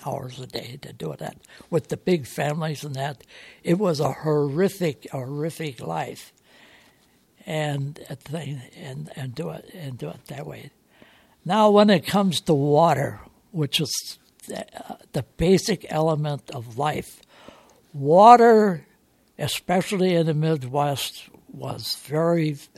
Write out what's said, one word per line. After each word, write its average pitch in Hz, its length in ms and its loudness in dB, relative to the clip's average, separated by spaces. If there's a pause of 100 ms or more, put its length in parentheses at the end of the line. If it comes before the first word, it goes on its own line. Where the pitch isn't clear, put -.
hours 131 360 -10
a 127 60 -14
day 120 360 -12
to - 100 -18
do - 260 -10
that. - 180 -12 (340)
With 165 180 -2
the - 80 -6
big 165 300 -2
families 151 580 -6
and 143 120 -10
that, 139 260 -8 (400)
it 170 160 0
was 180 200 0
a 143 140 -2
horrific, 151 1000 -2
horrific 143 720 -8
life. 156 540 -10 (1120)
And 147 520 -6 (120)
a 139 60 -14
thing, 143 440 -12 (160)
and, 147 400 -14
and 131 180 -10
do 165 160 -8
it, - 220 -16
and 139 240 -12
do 147 140 -10
it - 160 -18
that 139 180 -14
way. 139 260 -16 (760)
Now, 214 240 4
when 208 180 6
it 190 160 4
comes 190 380 0
to 180 100 2
water, 143 680 2 (320)
which 151 280 -2
is - 380 -8 (280)
the, - 200 -10 (240)
uh, - 60 -14 (160)
the 139 120 -4 (140)
basic - 500 2
element 151 640 -2
of 120 260 -12
life, - 460 -4 (720)
water, 208 920 8 (520)
especially 185 760 0
in 165 120 2
the 160 80 0
Midwest, 147 920 -2 (240)
was 127 560 -10
very, 156 540 0 (200)